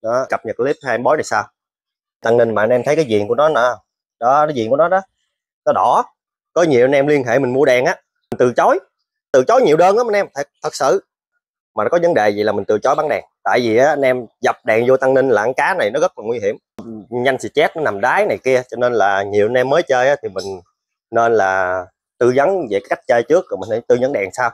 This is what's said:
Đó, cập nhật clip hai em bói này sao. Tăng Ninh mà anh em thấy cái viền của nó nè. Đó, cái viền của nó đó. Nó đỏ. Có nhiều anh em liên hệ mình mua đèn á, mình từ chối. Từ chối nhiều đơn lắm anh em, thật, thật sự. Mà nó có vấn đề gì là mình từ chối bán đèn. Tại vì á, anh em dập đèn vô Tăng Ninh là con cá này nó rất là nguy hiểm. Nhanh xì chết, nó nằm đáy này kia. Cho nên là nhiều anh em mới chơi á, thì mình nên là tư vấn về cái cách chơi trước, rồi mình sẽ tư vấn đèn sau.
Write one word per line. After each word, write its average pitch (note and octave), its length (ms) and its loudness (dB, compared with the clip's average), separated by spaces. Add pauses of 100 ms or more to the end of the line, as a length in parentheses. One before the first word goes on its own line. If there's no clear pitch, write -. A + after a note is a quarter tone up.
Đó, A#2+ 260 -4
cập - 180 -6
nhật G#2+ 100 -8
clip C3+ 260 -2
hai B2+ 120 -4
em A2+ 80 -4
bói C3+ 140 2
này C#3+ 80 -4
sao. G#2+ 200 -4 (760)
Tăng A#2 140 2
Ninh A#2 180 0
mà G2+ 80 0
anh A2 80 0
em B2 120 0
thấy C#3 140 0
cái D#3+ 120 0
viền G#2 200 0
của - 60 -2
nó D3 140 2
nè. C#3 120 0 (600)
Đó, C#3 260 2
cái D#3 100 -4
viền A2 140 -2
của C3 60 0
nó D#3+ 120 2
đó. F#3 120 0 (640)
Nó D3 80 0
đỏ. B2 320 2 (480)
Có E3 100 0
nhiều C3+ 220 4
anh C3+ 100 2
em C#3 120 2
liên D3 180 2
hệ A#2+ 140 0
mình B2+ 140 -2
mua C3 120 2
đèn B2+ 200 2
á, F3 120 -2 (340)
mình - 80 -8
từ B2+ 180 2
chối. A3+ 220 2 (540)
Từ C3 160 4
chối B3 140 4
nhiều D#3+ 140 4
đơn F#3 200 4
lắm A#3+ 120 -2
anh G#3 60 -4
em, G3 200 0
thật, C#3 140 -8 (140)
thật - 120 -8
sự. - 300 -2 (720)
Mà G#2+ 100 -2
nó - 60 -2
có F3 120 0
vấn E3+ 120 2
đề G#2+ 160 2
gì G#2 120 -2
là G#2+ 100 0
mình G2+ 120 -4
từ - 140 0
chối C3 160 2
bán D3+ 140 -4
đèn. G#2 160 -4 (200)
Tại G#2+ 160 0
vì A2+ 160 0
á, C3 120 4
anh D3 140 0
em B2+ 240 0 (140)
dập A#2+ 240 -2
đèn A2+ 240 2
vô C3 80 4
Tăng C3 180 0
Ninh C3+ 140 2
là G#2+ 160 2
con B2+ 100 -2
cá D#3+ 200 -2
này B2 160 -2
nó C3+ 100 -4
rất F3+ 180 -2
là A2+ 60 -14
nguy A#2 160 -6
hiểm. G#2 160 -4 (520)
Nhanh B2 300 -2
xì A2+ 100 -8
chết, D#3+ 280 -2
nó D#3+ 60 -6
nằm G#2 180 -4
đáy D#3+ 260 0
này A#2 180 -4
kia. B2+ 260 2
Cho A2 60 -12
nên B2 160 0
là G2 300 0
nhiều G2+ 240 0
anh A#2+ 80 -4
em B2+ 160 0
mới D#3+ 120 2
chơi B2+ 260 0
á, C#3+ 140 2
thì A2 60 -8
mình G2 320 -10 (500)
nên A#2 240 2
là F#2+ 500 0 (340)
tư B2 180 2
vấn F3 240 0 (100)
về G2+ 100 -2
cái - 80 -20
cách E3 180 -4
chơi A#2 160 2
trước, F3 280 0
rồi G2+ 80 -8
mình F#2+ 120 -10
sẽ A#2 180 -4
tư B2 120 2
vấn C3 120 -2
đèn G2+ 200 -4
sau. B2 220 -2